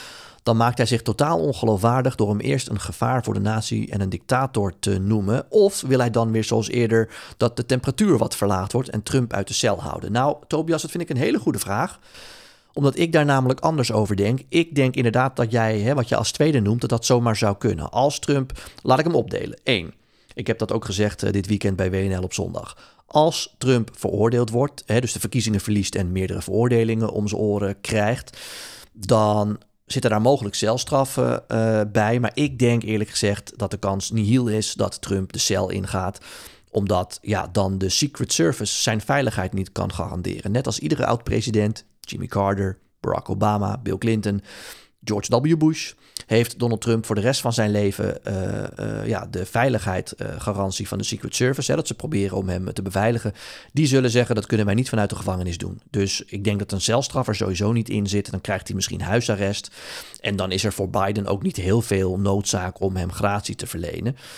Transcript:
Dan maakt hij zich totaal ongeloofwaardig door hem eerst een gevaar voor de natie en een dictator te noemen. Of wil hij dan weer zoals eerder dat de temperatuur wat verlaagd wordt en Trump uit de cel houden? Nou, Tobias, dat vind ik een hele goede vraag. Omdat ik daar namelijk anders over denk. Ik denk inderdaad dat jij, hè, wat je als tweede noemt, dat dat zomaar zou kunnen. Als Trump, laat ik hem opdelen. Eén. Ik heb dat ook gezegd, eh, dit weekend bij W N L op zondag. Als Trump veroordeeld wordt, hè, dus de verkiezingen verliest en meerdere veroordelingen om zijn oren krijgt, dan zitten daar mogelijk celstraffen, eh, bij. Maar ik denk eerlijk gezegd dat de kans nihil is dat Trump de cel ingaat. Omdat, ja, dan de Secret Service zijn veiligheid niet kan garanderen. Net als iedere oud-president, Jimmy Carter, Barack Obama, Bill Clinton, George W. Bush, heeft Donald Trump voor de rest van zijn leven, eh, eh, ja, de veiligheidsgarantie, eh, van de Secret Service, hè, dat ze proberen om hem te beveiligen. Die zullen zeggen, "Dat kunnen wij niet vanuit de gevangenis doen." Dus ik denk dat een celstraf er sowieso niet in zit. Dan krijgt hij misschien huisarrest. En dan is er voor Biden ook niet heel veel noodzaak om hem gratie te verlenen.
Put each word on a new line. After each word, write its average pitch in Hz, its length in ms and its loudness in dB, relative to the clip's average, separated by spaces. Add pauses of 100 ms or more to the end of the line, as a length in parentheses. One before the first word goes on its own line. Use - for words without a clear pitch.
(440)
Dan 117 140 4
maakt 117 200 4
hij 156 100 2
zich 117 140 2
totaal 156 380 0
ongeloofwaardig 123 760 2
door 104 140 2
hem 104 100 0
eerst 135 300 -2
een 104 100 -2
gevaar 120 440 -2
voor 110 100 -2
de 101 60 -2
natie 107 520 -2
en 98 100 -2
een 95 80 0
dictator 110 680 -2
te 101 180 0
noemen. 104 540 0
Of 196 300 4
wil 131 180 2
hij 120 100 2
dan 113 220 2
weer 110 120 2
zoals 113 260 0
eerder 113 400 2 (280)
dat 120 200 0
de 120 80 -4
temperatuur 135 520 2
wat 110 180 -2
verlaagd 98 360 0
wordt 127 180 -2
en 107 140 -4
Trump 127 300 0
uit 98 140 -2
de - 60 -8
cel 98 280 0
houden? - 300 -6
Nou, 127 260 2 (100)
Tobias, 165 340 0
dat 156 100 -10
vind 175 120 -4
ik - 60 -6
een 139 80 -2
hele 165 220 2
goede 104 200 0
vraag. 113 400 -4 (760)
Omdat 139 240 2
ik 165 140 2
daar 156 140 6
namelijk 135 340 4
anders 156 320 2
over 107 240 2
denk. 104 240 2 (100)
Ik 165 260 0
denk 131 200 4
inderdaad 123 400 2
dat 117 160 0
jij, 113 280 2
hè, 113 140 2
wat 135 160 0
je 113 60 0
als 107 160 0
tweede 147 280 4
noemt, 107 220 2
dat 110 80 0
dat 117 160 0
zomaar 120 300 4
zou 104 220 2
kunnen. 85 340 -2
Als 139 280 2
Trump, 135 320 0 (300)
laat 131 180 4
ik 156 60 -2
hem 170 100 2
opdelen. - 480 -4
Eén. 95 300 -2 (400)
Ik 113 140 -8
heb 113 100 0
dat 110 140 -4
ook - 140 -2
gezegd, 101 380 -2
eh, 101 80 0
dit 98 160 0
weekend 101 280 0
bij 92 160 0
W - 20 -2
N 95 260 0
L 90 40 -4
op 92 100 -6
zondag. - 440 -8 (280)
Als - 520 2
Trump 123 400 2
veroordeeld 113 520 2
wordt, 123 360 -2
hè, 113 160 2
dus 120 120 -2
de - 60 -6
verkiezingen 107 400 0
verliest 104 360 0
en 90 160 -2
meerdere 95 300 -2
veroordelingen 113 680 2
om 104 180 -2
zijn 104 140 -2
oren 101 400 0
krijgt, 110 560 -2 (540)
dan 107 680 2 (260)
zitten 127 260 0
daar 107 100 4
mogelijk 110 340 2
celstraffen, 127 920 0
eh, 113 320 2 (100)
bij. 110 280 2
Maar 117 140 0
ik 143 260 -2
denk 120 240 4
eerlijk 107 260 -2
gezegd - 460 -2
dat 101 160 -4
de 101 60 -4
kans 98 340 -2
nihil 113 360 2
is 107 260 -2
dat 98 280 -4
Trump 95 320 -2
de - 60 -4
cel 95 300 0
ingaat. 95 500 -4 (520)
Omdat, 95 500 0
ja, 95 300 -2
dan 95 260 0
de 95 120 0
Secret - 440 -2
Service 151 480 0
zijn 110 200 0
veiligheid 117 520 0
niet 95 180 -4
kan 95 220 -4
garanderen. 92 580 -6
Net 127 140 0
als 113 140 -2
iedere - 260 0
oud-president, 110 800 0 (140)
Jimmy - 280 -8
Carter, 98 500 0 (220)
Barack - 300 -2
Obama, 101 480 0
Bill 98 200 -4
Clinton, 107 440 0 (640)
George 107 380 0
W. 160 160 4
Bush, 156 340 0 (340)
heeft 117 340 2
Donald 117 220 0
Trump 113 240 2
voor 110 100 -2
de 104 60 2
rest 127 200 2
van 120 120 0
zijn 107 180 2
leven, 101 540 0
eh, 101 760 -4
eh, 107 60 -4
ja, - 220 -4
de 92 160 -6
veiligheidsgarantie, 98 1400 -2
eh, 92 60 -8
van 104 80 -6
de 101 60 -4
Secret - 320 -6
Service, 131 360 0
hè, 139 60 2
dat 160 100 -4
ze - 60 -4
proberen 101 440 -2
om 95 120 -2
hem 92 240 -4
te - 80 -6
beveiligen. 101 520 0 (400)
Die 151 140 4
zullen 127 220 4
zeggen, 120 260 2
"Dat 104 100 0
kunnen 110 200 2
wij 101 100 2
niet 127 140 0
vanuit 107 200 0
de - 60 -8
gevangenis 90 420 -4
doen." 90 320 -8
Dus 98 360 -2
ik 101 180 -8
denk 104 160 0
dat 101 120 -6
een 98 100 -2
celstraf 127 460 0
er 107 80 0
sowieso 98 360 0
niet 117 180 0
in 104 180 0
zit. 101 240 -2
Dan 92 100 -6
krijgt - 260 -4
hij 98 80 -6
misschien 90 260 -4
huisarrest. 101 720 0 (500)
En 104 140 -2
dan 95 160 -2
is 92 120 0
er 104 100 0
voor 95 160 -2
Biden 101 380 0
ook 98 160 -2
niet 95 120 -2
heel 98 260 2
veel 95 380 0
noodzaak 98 600 -2
om 95 160 -2
hem 90 160 -2
gratie 101 440 -2
te - 120 -8
verlenen. 85 480 -4 (220)